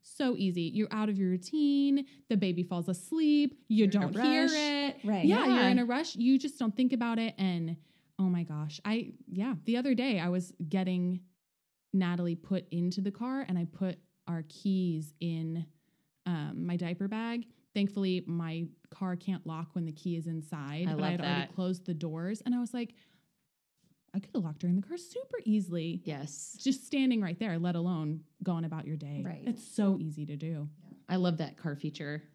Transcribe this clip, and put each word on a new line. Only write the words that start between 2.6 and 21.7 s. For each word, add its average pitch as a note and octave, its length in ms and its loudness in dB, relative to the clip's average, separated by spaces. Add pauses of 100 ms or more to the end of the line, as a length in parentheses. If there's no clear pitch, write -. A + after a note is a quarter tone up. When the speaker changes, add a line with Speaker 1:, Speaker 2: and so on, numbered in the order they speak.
Speaker 1:
falls F3 240 -2
asleep. D4 720 2 (100)
You G#3+ 100 4
Speaker 2:
You're G#3+ 100 8
in G3+ 100 4
a F#3 160 2
Speaker 1:
don't A#3 120 0
hear D#4+ 180 6
Speaker 2:
rush. E4 100 4
Speaker 1:
it. C#4+ 500 0
Speaker 3:
Right. G3+ 220 2
Speaker 1:
Yeah, G4+ 220 8
Speaker 2:
Yeah. B3 140 6
Speaker 1:
you're G3 80 6
in G3 100 6
a A#3+ 60 4
rush. C#4 300 -2
You C4 220 6
just C#4 220 -2
don't A3 160 2
think B3+ 180 4
about A#3 260 0
it. A3+ 180 0
And E3+ 380 0 (440)
oh F#3+ 100 4
my F3 140 2
gosh, D3+ 420 -6
I, A3+ 280 -2 (180)
yeah, G#3 240 -2 (100)
the A#3 120 2
other B3+ 180 2
day A#3+ 240 2
I F3 100 2
was F3+ 240 0 (160)
getting F3+ 520 0 (720)
Natalie F3 420 2
put F3+ 360 -4
into F3 300 0
the G3 100 -2
car, B3+ 360 -4
and F3+ 100 0
I E3+ 80 0
put F#3 320 -4 (300)
our E3 220 -4
keys F3 720 0
in, E3 460 -4 (600)
um, E3 400 -4
my F3 100 -2
diaper F3 320 -4
bag. A#3 380 -4 (280)
Thankfully, G3 540 0
my E3 380 -2 (260)
car F#3 240 -4
can't F3+ 320 -4
lock D#3+ 260 -8
when E3+ 120 -2
the D#3 60 -6
key E3+ 260 -4
is E3 100 -6
inside, D#3+ 600 -4
Speaker 2:
I D#3 40 0
Speaker 1:
but D#3 80 0
Speaker 2:
love D3 80 0
Speaker 1:
I F3 40 0
had F3 100 -2
already C#3+ 200 0
Speaker 2:
that. - 140 -8
Speaker 1:
closed F#3 300 -2